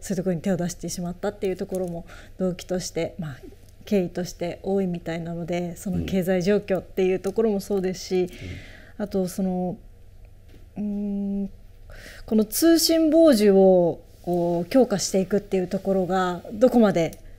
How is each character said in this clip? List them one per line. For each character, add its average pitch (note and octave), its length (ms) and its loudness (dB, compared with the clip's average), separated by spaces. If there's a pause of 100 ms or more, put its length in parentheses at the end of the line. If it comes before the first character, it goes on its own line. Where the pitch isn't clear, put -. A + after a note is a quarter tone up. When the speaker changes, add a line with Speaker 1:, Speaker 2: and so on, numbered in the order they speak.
Speaker 1:
そ - 120 -6
う - 20 -2
い - 0 -
う - 20 -4
と F3+ 60 -4
こ F#3 80 -2
ろ F3 40 0
に D3+ 60 -6
手 G3+ 100 -2
を F3+ 60 0
出 F3 120 -4
し - 40 -10
て - 160 -12
し F3+ 120 -8
ま F3 100 -8
っ F3 40 -10
た - 120 -8
っ G#3 100 -8
て - 80 -8
い F#3+ 60 -2
う F#3 40 -4
と F#3+ 120 -8
こ F#3 120 -6
ろ F#3 80 -4
も E3+ 180 -10 (340)
動 F#3 160 -2
機 - 100 -16
と F#3 140 -4
し E3+ 100 -10
て、 E3 300 -6
ま D3+ 140 -8
あ、 - 40 -16 (480)
経 F#3+ 200 0
緯 E3+ 40 -6
と F3+ 140 -8
し F3 100 -10
て - 300 -8
多 G3 180 -2
い F#3+ 60 -2
み F3 120 -6
た E3 140 -8
い E3+ 80 -8
な E3+ 140 -10
の E3+ 100 -8
で、 F3 300 -6
そ - 160 -10
の F3 140 -4
経 F#3 180 -2
済 F#3 180 0
状 G3+ 160 2
況 F#3+ 220 -2
っ - 20 -12
て - 240 -4
い F#3 80 2
う F#3 60 -2
と G3 140 -6
こ A3 100 0
ろ A3+ 80 2
も G3 80 -2
そ G3+ 160 -4
う F#3+ 60 -2
で F#3 120 -4
す - 120 -12
し、 F#3 100 -4
Speaker 2:
う F#3 60 2
ん。 - 20 2
う - 20 0
ん。 F3+ 40 -10 (680)
Speaker 1:
あ G#3 100 -6
と、 F#3+ 200 -2
そ F#3 160 -6
の、 F#3 340 -4 (1000)
う - 20 -12
ー G3+ 40 -4
ん、 G3+ 640 -4 (760)
こ A3+ 100 0
の G#3+ 100 6
通 E4 340 4
信 D#4+ 320 4
傍 D#4+ 240 8
受 G#3 160 6
を、 F#3 500 6 (220)
こ F3 380 -2
う、 E3+ 80 -6
強 A#3 180 4
化 G3 100 -2
し - 140 -4
て G3 100 0
い F3+ 60 -2
く G3+ 100 0
っ G3 40 0
て G3 160 -4
い - 20 2
う F3+ 80 -4
と F#3+ 120 -6
こ G3 140 -2
ろ F#3+ 140 0
が、 F3+ 340 -2 (120)
ど A3+ 180 4
こ A#3+ 80 4
ま G#3 120 6
で E3 280 -2 (200)